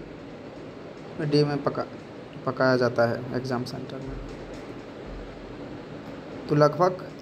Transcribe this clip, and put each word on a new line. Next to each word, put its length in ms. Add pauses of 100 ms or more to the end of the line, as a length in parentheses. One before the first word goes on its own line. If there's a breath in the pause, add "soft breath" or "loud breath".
(1200)
D 240
में 180
पका-, 240 (600)
पकाया 300
जाता 300
है 300
exam 280
center 320
में। 200 (2250)
तो 60
लगभग 540 (140)